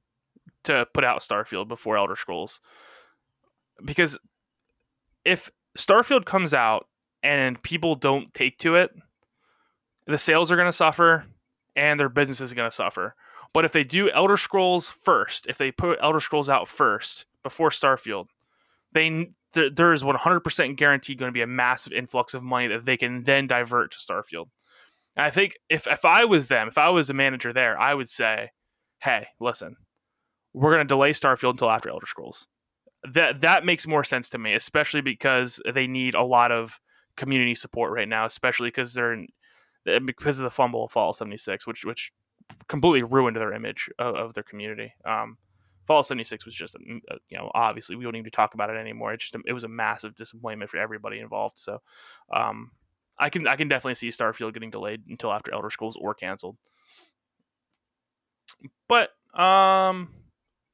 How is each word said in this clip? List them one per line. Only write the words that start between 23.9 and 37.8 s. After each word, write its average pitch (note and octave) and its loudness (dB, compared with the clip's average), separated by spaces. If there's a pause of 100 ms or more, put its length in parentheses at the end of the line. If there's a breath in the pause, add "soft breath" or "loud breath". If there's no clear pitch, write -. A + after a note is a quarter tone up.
to - -20
Starfield. F2 -8 (680 soft breath)
And C#3 2
I D3 4
think F#3+ 0 (120)
if, D#3+ 0
if C#3+ 0
I F#3+ 8
was E3 4
them, A2+ 2
if A#2 -2
I D#3 6
was D#3+ 2
a C#3 -2
manager C3 0
there, A#2 2
I C3+ 4
would C3 -4
say, A2 -2 (500)
"Hey, A2+ -2 (120)
listen, A#2 -6 (760)
we're C#3+ 4
gonna D#3+ 6
delay C#3 4
Starfield C3 2
until B2 0
after - -2
Elder - -10
Scrolls." - -16 (640)
That, C#3+ 2
that E3 6
makes F3 0
more D3+ 2
sense B2 -4
to A#2+ -10
me, A2 -2
especially D3 0
because B2+ 0 (120)
they C3 0
need B2+ -4
a A2+ 2
lot A#2+ 4
of A2+ -6 (380)
community C3 0
support A2+ -4